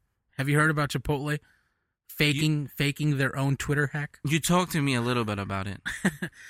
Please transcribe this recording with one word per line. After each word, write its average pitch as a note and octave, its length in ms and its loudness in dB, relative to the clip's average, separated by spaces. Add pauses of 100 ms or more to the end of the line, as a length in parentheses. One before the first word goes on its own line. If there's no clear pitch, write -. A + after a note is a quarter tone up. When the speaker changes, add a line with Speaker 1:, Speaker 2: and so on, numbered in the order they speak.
(380)
Speaker 1:
Have C#3 120 -2
you D3 80 4
heard D3+ 120 4
about D3 200 0
Chipotle? D3 500 -2 (680)
Faking, D3 540 2
Speaker 2:
You C3 120 -8
Speaker 1:
faking C#3+ 420 0
their C3 180 0
own C#3 220 2
Twitter C#3+ 300 0
hack? D3 380 -8
Speaker 2:
You D3+ 160 2
talked F3 320 2
to D#3+ 80 0
me C#3 120 2
a A#2+ 80 0
little A#2+ 240 0
bit G#2 140 -2
about G2 280 -4
it. G2 140 -10 (220)
Speaker 1:
<laughs> E3 260 -2 (200)